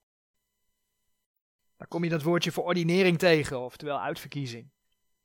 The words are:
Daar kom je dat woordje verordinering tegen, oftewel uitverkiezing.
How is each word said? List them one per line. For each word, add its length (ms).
Daar 100
kom 160
je 60
dat 140
woordje 280
verordinering 680
tegen, 400
oftewel 420
uitverkiezing. 760